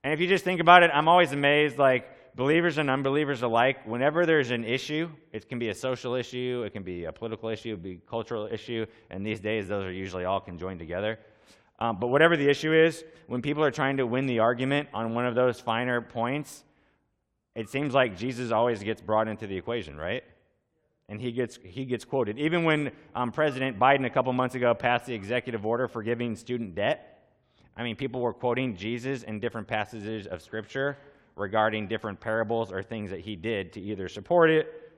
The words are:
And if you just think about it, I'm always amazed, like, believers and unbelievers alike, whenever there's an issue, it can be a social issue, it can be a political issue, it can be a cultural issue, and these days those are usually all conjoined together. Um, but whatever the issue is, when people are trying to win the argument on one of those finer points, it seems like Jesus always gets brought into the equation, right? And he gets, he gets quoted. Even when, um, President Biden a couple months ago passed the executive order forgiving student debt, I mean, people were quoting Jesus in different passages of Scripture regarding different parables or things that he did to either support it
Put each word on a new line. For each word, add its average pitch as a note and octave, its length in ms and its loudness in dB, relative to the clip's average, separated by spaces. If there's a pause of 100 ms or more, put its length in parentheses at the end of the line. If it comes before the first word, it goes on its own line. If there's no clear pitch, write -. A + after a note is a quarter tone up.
And C#3+ 100 -2
if D3+ 60 0
you F3 80 2
just F#3 180 2
think F3+ 160 0
about F3 220 12
it, E3 100 6
I'm D3+ 140 4
always E3+ 260 6
amazed, C#3+ 460 4
like, C3 560 2
believers D3+ 440 2
and C#3+ 120 0
unbelievers C#3 520 0
alike, B2 440 2
whenever D3 400 2
there's D3 240 2
an A#2 140 -2
issue, D3+ 440 -4 (240)
it G#2+ 160 -12
can B2 120 -8
be A2+ 80 -2
a G#2 60 -4
social B2+ 420 -4
issue, B2 500 -4
it G2 60 -10
can G2+ 100 -10
be F2 220 -8
a D#2+ 80 -8
political A2+ 360 -8
issue, A2+ 220 -8
it G#2+ 60 -6
can E2+ 60 -14
be F#2 100 -10 (120)
a - 60 -20
cultural A2 400 -6
issue, A2+ 340 -6 (240)
and G2 160 -8
these G#2+ 140 -4
days G#2 300 -2
those G2 180 -4
are F#2 60 -8
usually F#2 320 -6
all F#2+ 160 0
conjoined F2 400 -10
together. G2 400 -6 (580)
Um, A2+ 200 -2
but A#2+ 100 -2
whatever D#3 280 6
the C#3+ 120 2
issue D3 240 2
is, D#3+ 300 4 (240)
when B2 160 -6
people D3 220 0
are C#3 80 2
trying C#3 240 0
to C3 100 0
win C3 200 0
the A#2+ 120 0
argument C3 560 2
on A2+ 200 -4
one A#2+ 120 0
of A#2+ 80 -2
those B2 240 2
finer A#2+ 420 -2
points, B2 600 -6 (960)
it A2 140 -8
seems C#3 220 -2
like B2 240 4
Jesus A#2 360 -4
always A2+ 320 2
gets G#2+ 160 -4
brought G#2+ 260 2
into G#2+ 220 -8
the G2 80 -6
equation, F2+ 400 -8
right? F2+ 260 -6 (840)
And G#2 120 -12
he B2 120 -6
gets, A#2+ 280 -4
he F#2 240 -12
gets A#2+ 200 -6
quoted. A2+ 340 -2
Even E3 240 0
when, D3+ 300 0 (240)
um, A#2+ 160 -2
President C3 480 -2
Biden C3+ 260 6
a A#2+ 40 -2
couple B2+ 220 0
months B2+ 220 0
ago A#2+ 200 2
passed A#2+ 320 0
the B2+ 80 -6
executive A2 520 -4
order A#2 220 -2
forgiving A#2 480 -4
student A2+ 400 -8
debt, - 560 -4 (440)
I A#2 60 -10
mean, A#2 140 -6
people B2+ 240 -6
were A#2+ 140 -2
quoting B2 420 -2
Jesus A#2 480 -6
in G#2+ 160 -8
different A2+ 260 -6
passages G#2+ 600 -6
of F2 120 -8
Scripture C3+ 580 -6 (360)
regarding G#2+ 540 0
different G#2+ 320 -6
parables A2+ 500 -2
or F#2+ 140 -6
things G#2 260 -8
that F#2 100 -8
he G#2 140 -10
did F#2+ 380 -4
to G#2 80 -12
either F#2+ 280 -6
support E3 420 4
it - 480 0